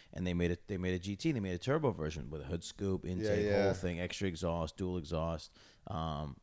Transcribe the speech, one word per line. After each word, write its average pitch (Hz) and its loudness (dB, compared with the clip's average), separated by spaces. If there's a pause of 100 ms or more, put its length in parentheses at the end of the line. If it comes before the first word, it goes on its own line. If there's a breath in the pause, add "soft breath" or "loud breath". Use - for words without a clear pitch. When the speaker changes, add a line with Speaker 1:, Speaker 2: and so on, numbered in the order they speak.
(140 loud breath)
Speaker 1:
and 90 -2
they 90 2
made 87 4
a, 87 2 (100)
they 101 -4
made 90 0
a 90 0
G 98 -4
T, 160 2
they 127 0
made 95 -2
a 87 -2
turbo 139 2
version 76 -4
with 76 -6
a - -8
hood 85 -4
scoop, 95 -2
Speaker 2:
Yeah, 90 -2
Speaker 1:
intake, 104 2
Speaker 2:
yeah. 101 6
Speaker 1:
whole 98 6
thing, 87 -2
extra 92 -2
exhaust, 85 0
dual 90 -2
exhaust, 82 -2 (360 loud breath)
um, 78 -4